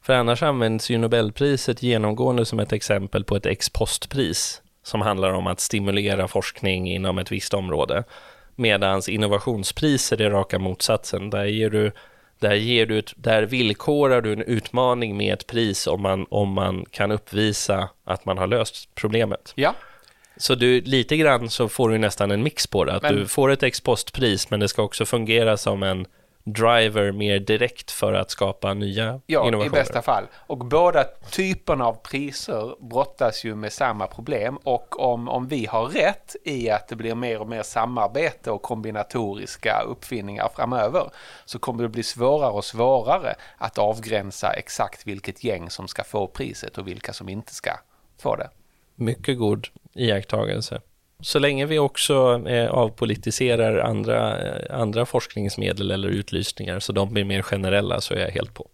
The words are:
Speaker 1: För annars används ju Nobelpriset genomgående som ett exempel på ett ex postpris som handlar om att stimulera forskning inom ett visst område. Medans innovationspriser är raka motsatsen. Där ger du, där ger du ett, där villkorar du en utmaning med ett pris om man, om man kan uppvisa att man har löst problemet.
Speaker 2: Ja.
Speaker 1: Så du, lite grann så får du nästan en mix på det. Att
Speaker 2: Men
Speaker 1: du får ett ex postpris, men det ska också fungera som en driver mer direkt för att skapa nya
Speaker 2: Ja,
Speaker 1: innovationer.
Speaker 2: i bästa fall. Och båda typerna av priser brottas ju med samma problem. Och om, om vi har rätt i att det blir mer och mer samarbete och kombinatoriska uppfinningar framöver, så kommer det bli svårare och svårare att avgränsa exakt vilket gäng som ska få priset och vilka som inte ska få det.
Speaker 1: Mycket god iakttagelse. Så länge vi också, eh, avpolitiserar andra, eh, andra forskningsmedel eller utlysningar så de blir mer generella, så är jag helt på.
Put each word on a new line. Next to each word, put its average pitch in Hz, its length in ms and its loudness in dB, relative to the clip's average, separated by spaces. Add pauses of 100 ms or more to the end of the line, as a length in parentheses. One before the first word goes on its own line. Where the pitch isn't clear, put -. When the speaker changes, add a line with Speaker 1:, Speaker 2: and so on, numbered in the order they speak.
Speaker 1:
För 135 120 2
annars 120 300 4
används 117 460 2
ju 120 80 2
Nobelpriset 117 840 2
genomgående 120 600 2
som 113 140 -2
ett 107 140 0
exempel 101 500 0
på - 120 -2
ett 120 100 -2
ex - 240 0
postpris - 920 -2 (220)
som - 180 -2
handlar 95 300 2
om 92 160 0
att 90 120 -2
stimulera 98 680 0
forskning 92 640 -2
inom 92 260 -2
ett 92 140 -4
visst 101 220 -4
område. 90 500 0 (520)
Medans 98 540 2
innovationspriser 107 1120 0
är 107 80 4
raka 98 300 2
motsatsen. 98 720 -2
Där 101 160 -2
ger 107 240 2
du, 104 220 2 (480)
där 104 140 4
ger 110 320 4
du 110 140 2
ett, - 160 -8
där 110 280 4
villkorar 127 800 2
du 110 120 0
en 95 80 -4
utmaning 120 760 0
med 101 160 2
ett - 140 -6
pris 113 400 0
om 98 140 0
man, 95 280 0
om 101 240 0
man 92 380 -2
kan 104 200 0
uppvisa 104 760 0 (140)
att - 220 -6
man 185 120 0
har 92 100 0
löst 110 480 -2
problemet. 107 600 -2
Speaker 2:
Ja. 151 180 2 (640)
Speaker 1:
Så - 180 2
du, 123 260 6
lite 131 360 0
grann 131 320 4
så 113 200 0
får 120 200 2
du 110 80 2
nästan 101 340 2
en 101 120 2
mix - 240 -2
på 92 180 2
det. 78 80 0
Att 95 100 -2
Speaker 2:
Men 147 120 4
Speaker 1:
du 135 120 0
får 135 240 4
ett 139 120 2
ex 127 180 0
postpris, 113 680 0
men 104 100 0
det 104 80 2
ska - 160 0
också 104 220 -2
fungera 113 520 2
som 98 260 0
en 95 220 0 (420)
driver 110 640 4
mer 101 280 0
direkt 107 520 0
för 101 220 0
att 95 180 0
skapa 98 420 -2
nya 107 520 -4
Speaker 2:
Ja, 143 220 2
Speaker 1:
innovationer. 107 180 2
Speaker 2:
i 147 40 -2 (140)
bästa - 180 -2
fall. 107 220 2 (120)
Och - 220 -10
båda 151 460 4 (280)
typerna 170 560 0
av 110 60 2
priser 135 800 -6 (140)
brottas 123 540 0
ju 110 120 -6
med 107 180 -6
samma 110 340 -2
problem. 123 560 -4
Och - 360 -2 (140)
om, 120 160 -6
om 123 180 -2
vi 123 180 -4
har 113 200 0
rätt 170 580 -2
i 127 260 -4
att 107 180 0
det 120 80 -10
blir 113 200 -4
mer 117 260 -4
och 107 60 -10
mer 113 160 -6
samarbete 120 880 -2
och 104 100 -4
kombinatoriska 107 1200 -4
uppfinningar 107 760 -6
framöver, 120 540 0 (360)
så - 140 -12
kommer 117 240 -4
det 117 60 -2
bli 110 140 -6
svårare 131 480 2
och 101 140 -4
svårare 120 720 2 (220)
att - 200 -6
avgränsa 107 760 -2
exakt - 540 -6
vilket 98 360 -10
gäng 92 260 -4
som - 180 -12
ska - 160 -8
få 101 240 -4
priset - 500 -10
och 98 100 -10
vilka 101 260 -12
som 95 160 -12
inte 101 240 -10
ska - 180 -6 (500)
få 110 140 0
det. - 140 -8 (460)
Speaker 1:
Mycket 120 420 -4
god 107 300 -2 (260)
iakttagelse. 104 880 -2 (380)
Så - 200 0
länge 139 260 2
vi 151 140 0
också, 127 680 4
eh, 117 240 2
avpolitiserar 113 1080 2
andra, 113 600 0
eh, - 400 -6
andra 113 260 0
forskningsmedel 98 840 -2
eller 98 180 -2
utlysningar 95 680 -4
så - 140 -6
de 101 200 0
blir 104 120 2
mer 98 160 -2
generella, 98 600 0
så - 120 -4
är - 60 -2
jag 90 120 -2
helt - 220 -4
på. - 200 -16